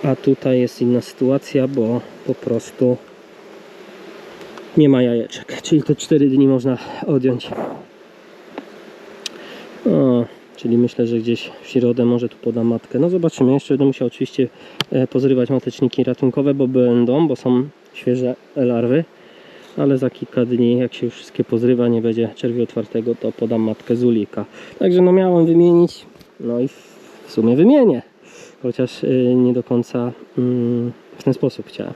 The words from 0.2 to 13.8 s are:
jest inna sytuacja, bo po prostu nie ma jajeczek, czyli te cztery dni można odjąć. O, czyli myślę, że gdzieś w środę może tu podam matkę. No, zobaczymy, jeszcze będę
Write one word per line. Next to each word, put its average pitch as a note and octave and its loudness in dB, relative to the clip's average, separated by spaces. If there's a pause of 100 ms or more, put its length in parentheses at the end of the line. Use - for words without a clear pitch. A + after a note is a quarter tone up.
jest B2 -2
inna B2 0
sytuacja, C3 -2
bo A#2+ -2 (260)
po C3 -2
prostu A#2+ -2 (1800)
nie D3+ 6
ma C3 4
jajeczek, - -4
czyli D3+ 0
te D3 0
cztery C#3+ 2
dni C3+ 4
można C3 0 (300)
odjąć. C3 -2 (2250)
O, C3+ 2 (300)
czyli A#2 -2
myślę, A#2+ 0
że A#2 -2
gdzieś A2+ -4 (100)
w - -20
środę A#2+ 0
może A#2+ 0
tu - -20
podam A#2 -4
matkę. A#2 -4
No, D#3+ 2
zobaczymy, E3 0
jeszcze C#3 -2
będę C#3 2